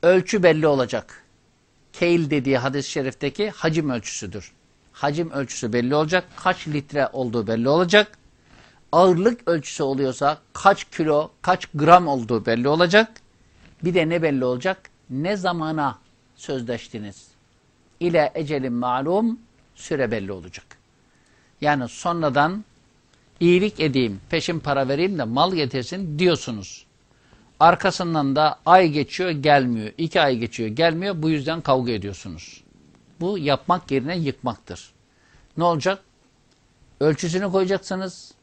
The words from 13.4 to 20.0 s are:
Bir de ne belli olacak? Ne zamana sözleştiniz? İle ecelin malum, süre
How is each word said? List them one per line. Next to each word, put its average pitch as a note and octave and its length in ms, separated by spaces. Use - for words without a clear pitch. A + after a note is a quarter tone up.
Bir F3 100
de E3 160
ne E3 120
belli C#3 240
olacak? B2+ 440
Ne E3 280
zamana D#3 600
sözleştiniz? A#2 920
İle E3 360
ecelin C#3 380
malum, C#3+ 680
süre C3 360